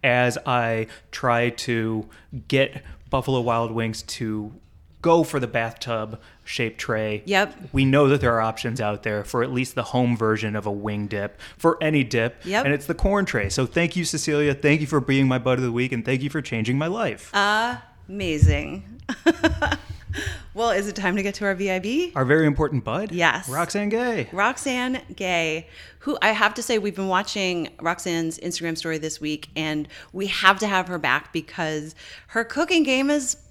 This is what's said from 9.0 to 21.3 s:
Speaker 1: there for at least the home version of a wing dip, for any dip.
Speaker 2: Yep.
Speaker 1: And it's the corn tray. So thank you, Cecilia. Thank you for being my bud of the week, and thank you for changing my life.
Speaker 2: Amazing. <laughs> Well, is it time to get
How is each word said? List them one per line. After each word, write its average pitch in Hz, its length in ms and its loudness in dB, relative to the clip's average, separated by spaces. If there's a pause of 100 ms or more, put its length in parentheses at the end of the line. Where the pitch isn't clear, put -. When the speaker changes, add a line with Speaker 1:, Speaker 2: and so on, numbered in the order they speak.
Speaker 1:
there 104 200 -2
for 120 180 -2
at 131 80 0
least 127 260 -2
the 123 80 -2
home 123 300 2
version 110 420 0
of 104 100 -4
a 104 60 -2
wing 104 340 -4
dip, 101 340 -6 (160)
for - 260 2
any 156 220 4
dip. 113 400 -2
Speaker 2:
Yep. 202 220 0
Speaker 1:
And 143 80 4
it's 143 120 -4
the 170 80 -2
corn 196 300 2
tray. 104 240 -2
So 131 160 0
thank 170 320 0
you, 170 80 -2
Cecilia. 147 480 0
Thank 147 300 4
you 147 40 -2
for 147 140 2
being 135 260 4
my 127 120 4
bud 127 200 2
of 127 60 0
the 120 80 0
week, 123 200 0
and 117 120 -4
thank 127 160 0
you 143 80 -4
for - 140 -4
changing 117 340 -2
my 151 120 0
life. 185 440 -4 (760)
Speaker 2:
Amazing. 180 920 2 (240)
<laughs> 330 140 6 (1160)
Well, 226 160 2
is 202 180 0
it 202 80 -8
time 190 180 0
to 202 80 0
get 196 140 -2